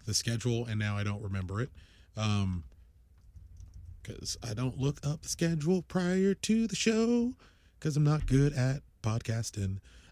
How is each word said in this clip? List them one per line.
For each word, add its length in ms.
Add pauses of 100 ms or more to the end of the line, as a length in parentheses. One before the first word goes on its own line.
the 80
schedule, 520
and 120
now 200
I 60
don't 200
remember 380
it. 80 (480)
Um, 480 (1400)
'cause 400
I 100
don't 240
look 280
up 160
the 80
schedule 520
prior 520
to 340
the 80
show, 600 (440)
'cause 180
I'm 60
not 220
good 280
at 300 (180)
podcasting. 760 (340)